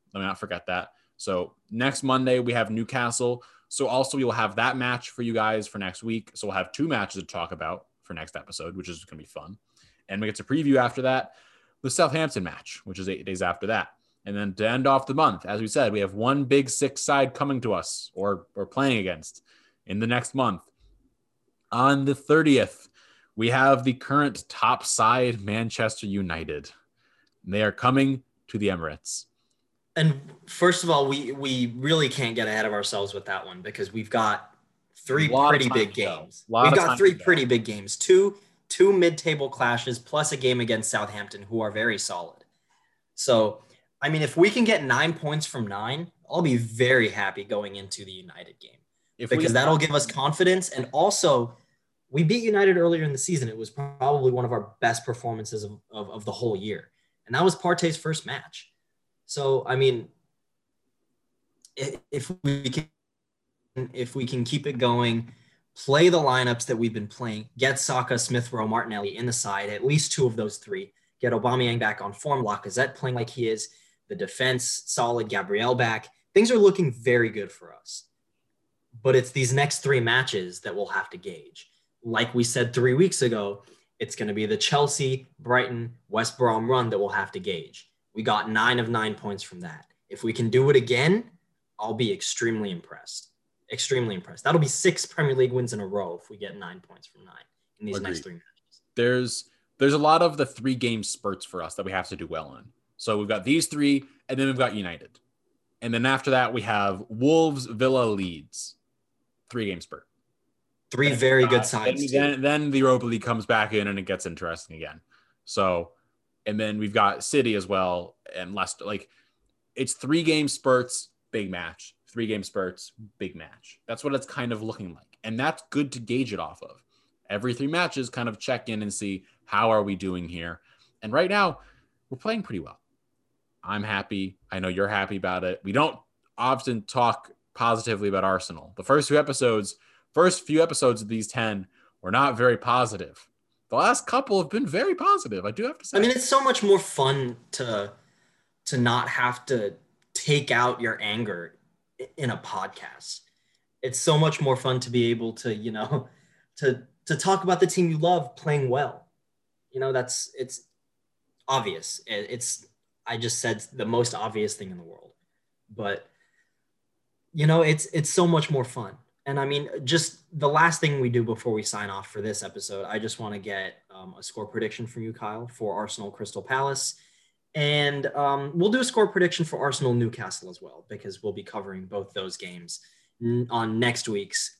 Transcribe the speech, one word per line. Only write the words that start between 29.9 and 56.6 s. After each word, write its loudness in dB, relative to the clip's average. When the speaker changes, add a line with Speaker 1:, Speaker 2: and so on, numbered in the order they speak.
Speaker 2:
And 2
first 2
of 2
all, 4
we, -4
we -2
really 2
can't -2
get 0
ahead 0
of 0
ourselves -4
with -10
that -6
one -16
because -8
we've -8
got 0
three 0
Speaker 1:
A 0
lot 6
of 8
Speaker 2:
pretty 4
Speaker 1:
time 2
Speaker 2:
big 0
Speaker 1:
to -2
go. -4
Speaker 2:
games. -20
Speaker 1:
Lot 4
Speaker 2:
We've 8
Speaker 1:
of 8
Speaker 2:
got 6
Speaker 1:
time 2
Speaker 2:
three 8
Speaker 1:
to -6
go. -16
Speaker 2:
pretty 4
big 2
games. -8
Two, 4
two 6
mid-table 2
clashes -2
plus -2
a -4
game 2
against -2
Southampton, -6
who -4
are -2
very -2
solid. -8
So, 2
I -2
mean, 0
if -2
we 8
can 4
get 2
nine 2
points -4
from -4
nine, -6
I'll 0
be 4
very 4
happy -6
going -6
into -12
the -18
United -20
game -20
Speaker 1:
If -4
we 4
Speaker 2:
because 2
that'll 4
give 0
us 2
confidence. 2
And -8
also, 2
we 2
beat 2
United 4
earlier 4
in -2
the -4
season. -2
It -10
was -10
probably 0
one 0
of -2
our -6
best 0
performances -6
of, -14
of, -12
of -12
the -6
whole -2
year. -8